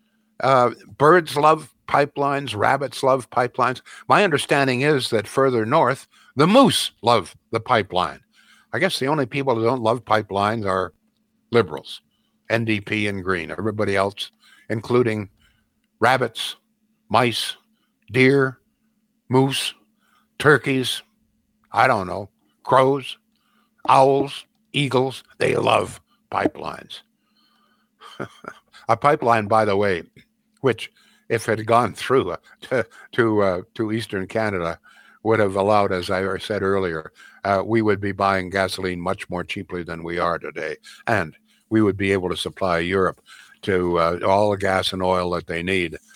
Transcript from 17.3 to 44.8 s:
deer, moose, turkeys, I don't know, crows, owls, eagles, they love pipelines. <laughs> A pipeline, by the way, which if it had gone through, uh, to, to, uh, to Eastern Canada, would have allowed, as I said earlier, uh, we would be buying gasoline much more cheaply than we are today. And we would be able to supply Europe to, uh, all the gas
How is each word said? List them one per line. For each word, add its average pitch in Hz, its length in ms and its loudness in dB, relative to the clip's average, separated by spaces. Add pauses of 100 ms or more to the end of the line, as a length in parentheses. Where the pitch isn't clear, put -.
deer, 131 480 2 (720)
moose, 135 460 0 (640)
turkeys, 139 640 2 (680)
I 113 160 4
don't 104 220 0
know, 98 220 -8 (340)
crows, 131 520 2 (720)
owls, 139 560 4 (280)
eagles, 131 500 0 (160)
they - 160 0
love 107 460 0 (320)
pipelines. - 720 -6 (1160)
<laughs> - 680 -14
A 113 80 2
pipeline, 117 500 2
by 110 180 2
the 101 120 2
way, 98 260 0 (580)
which 123 300 -2 (380)
if 113 200 -4
it 107 100 0
had 110 80 -10
gone 117 280 2
through, 107 380 0
uh, 80 40 -8 (260)
to, 123 240 -2 (260)
to, 110 300 2
uh, 92 200 0 (120)
to 107 180 -4
Eastern 104 340 -6
Canada, 95 520 -4 (440)
would 110 160 2
have 101 180 0
allowed, 101 340 2
as 92 200 -4
I 95 280 -2
said 101 240 -6
earlier, 92 480 -2 (340)
uh, 98 200 0
we 113 160 0
would 104 200 0
be 101 120 -4
buying 95 380 -2
gasoline 95 500 -4
much 92 300 -6
more 87 120 -6
cheaply 90 400 -10
than 85 200 -12
we 85 160 -8
are 85 200 -2
today. 78 380 -10 (300)
And 95 280 -2 (360)
we 110 100 2
would 98 160 2
be 98 160 -2
able 90 160 -2
to 85 80 -6
supply 87 420 -4
Europe 87 420 -2 (420)
to, 90 360 0
uh, 85 260 0
all 101 260 2
the 101 80 -2
gas 95 340 -2